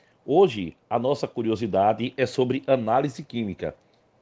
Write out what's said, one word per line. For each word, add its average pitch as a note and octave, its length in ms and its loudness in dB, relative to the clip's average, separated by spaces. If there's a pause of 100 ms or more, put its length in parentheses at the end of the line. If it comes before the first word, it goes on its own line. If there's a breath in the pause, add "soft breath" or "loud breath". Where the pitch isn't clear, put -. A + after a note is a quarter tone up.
(260 soft breath)
Hoje, B2 500 2 (120)
a A2+ 100 0
nossa C3+ 280 -2
curiosidade A2 920 0
é C3 100 0
sobre B2+ 400 -2
análise C3 560 0
química. G2+ 520 -6 (460)